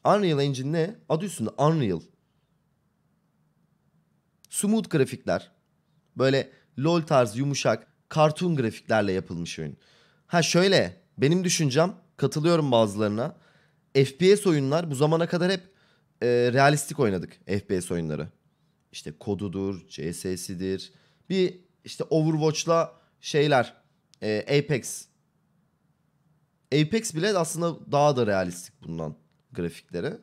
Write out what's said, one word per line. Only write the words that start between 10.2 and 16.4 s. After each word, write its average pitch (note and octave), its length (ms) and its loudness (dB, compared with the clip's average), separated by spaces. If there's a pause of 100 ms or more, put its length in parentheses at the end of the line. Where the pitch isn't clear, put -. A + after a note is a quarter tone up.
Ha, F3 160 2
şöyle, E3 600 2 (160)
benim E3+ 260 2
düşüncem, E3 500 0 (220)
katılıyorum D3+ 560 0
bazılarına. A2 640 0 (580)
F C3+ 220 2
P F#3+ 200 6
S G3 120 0
oyunlar D3+ 420 0
bu C#3+ 40 -4
zamana D#3+ 320 2
kadar F3+ 260 0
hep, F#3 100 -4 (600)
e, A#2 60 0
realistik C3+ 720 2